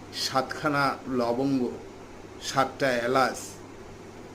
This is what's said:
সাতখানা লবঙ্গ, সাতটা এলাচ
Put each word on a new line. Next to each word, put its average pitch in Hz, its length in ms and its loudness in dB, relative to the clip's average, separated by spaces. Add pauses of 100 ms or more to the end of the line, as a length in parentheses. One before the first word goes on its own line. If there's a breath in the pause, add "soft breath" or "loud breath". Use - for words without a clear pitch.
(140)
সাতখানা 139 840 2 (120)
লবঙ্গ, 123 600 2 (720)
সাতটা 135 540 2
এলাচ 120 400 4 (1000)